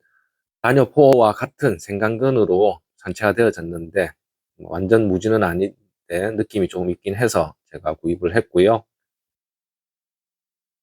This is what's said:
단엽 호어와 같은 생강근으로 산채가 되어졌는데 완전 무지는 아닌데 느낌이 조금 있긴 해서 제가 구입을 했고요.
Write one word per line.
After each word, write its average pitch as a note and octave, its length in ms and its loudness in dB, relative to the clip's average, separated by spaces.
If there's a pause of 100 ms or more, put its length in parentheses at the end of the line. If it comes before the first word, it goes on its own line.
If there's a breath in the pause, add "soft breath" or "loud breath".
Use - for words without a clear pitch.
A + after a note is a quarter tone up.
(600)
단엽 B2+ 340 2
호어와 B2+ 380 6
같은 B2 460 -4
생강근으로 G#2 1000 0 (160)
산채가 G2 360 -2
되어졌는데 E2+ 760 -2 (500)
완전 G2 480 0
무지는 G#2 360 0
아닌데 F#2 320 -2 (340)
느낌이 G2 580 -4
조금 F2+ 220 -6
있긴 G2 260 -6
해서 G2+ 380 -2 (180)
제가 D#2 240 -8
구입을 F2 400 -4
했고요. A2 480 0 (2000)